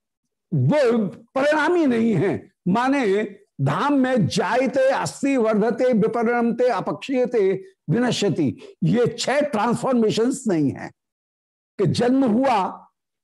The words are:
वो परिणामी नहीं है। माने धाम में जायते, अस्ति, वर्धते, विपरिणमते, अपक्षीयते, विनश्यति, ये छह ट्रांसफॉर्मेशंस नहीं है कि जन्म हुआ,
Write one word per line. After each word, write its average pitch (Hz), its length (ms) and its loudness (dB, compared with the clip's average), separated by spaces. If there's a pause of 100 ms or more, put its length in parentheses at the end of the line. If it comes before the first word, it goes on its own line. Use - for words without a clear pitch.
(540)
वो 226 540 2
परिणामी 302 800 0
नहीं 233 280 2
है। 156 380 -2 (160)
माने 226 560 0 (380)
धाम 185 320 0
में 254 340 2
जायते, 254 600 0
अस्ति, 269 480 -2
वर्धते, 233 560 2
विपरिणमते, 233 720 0
अपक्षीयते, 214 960 -2 (260)
विनश्यति, 208 920 -2
ये 208 360 0
छह 269 200 -2
ट्रांसफॉर्मेशंस 233 1080 -2
नहीं 156 240 0
है - 200 -12 (880)
कि 196 80 0
जन्म 254 400 2
हुआ, 226 420 2 (560)